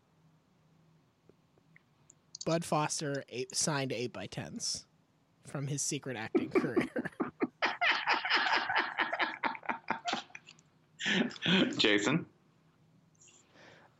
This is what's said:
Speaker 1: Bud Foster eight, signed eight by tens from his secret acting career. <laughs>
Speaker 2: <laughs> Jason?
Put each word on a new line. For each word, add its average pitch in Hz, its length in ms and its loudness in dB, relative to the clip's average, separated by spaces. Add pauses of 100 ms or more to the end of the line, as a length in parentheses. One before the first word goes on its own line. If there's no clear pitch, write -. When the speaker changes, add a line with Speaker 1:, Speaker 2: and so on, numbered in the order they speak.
(2500)
Speaker 1:
Bud 165 180 2
Foster 151 640 0
eight, 127 280 -6
signed 139 360 0
eight 117 220 -2
by 95 120 -8
tens - 600 -6 (600)
from 143 200 -6
his 139 160 -4
secret 135 340 -4
acting - 340 -2
career. - 400 2
<laughs> - 0 - (4000)
Speaker 2:
<laughs> - 720 2
Jason? 113 480 6 (1700)